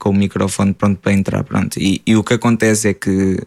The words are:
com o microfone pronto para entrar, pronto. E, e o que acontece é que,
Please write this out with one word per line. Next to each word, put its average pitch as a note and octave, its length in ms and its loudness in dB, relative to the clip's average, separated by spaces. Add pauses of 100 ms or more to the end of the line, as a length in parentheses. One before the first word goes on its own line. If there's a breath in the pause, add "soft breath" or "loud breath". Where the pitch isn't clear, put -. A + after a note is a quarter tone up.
com G#2 100 -2
o - 20 2
microfone G2 640 0
pronto G2+ 240 0
para G2+ 140 -2
entrar, G2 320 0
pronto. - 340 -4
E, G2 260 -2
e A2 120 2
o G#2+ 80 2
que B2 100 0
acontece A2 540 0
é F#2+ 60 0
que, F#2+ 520 0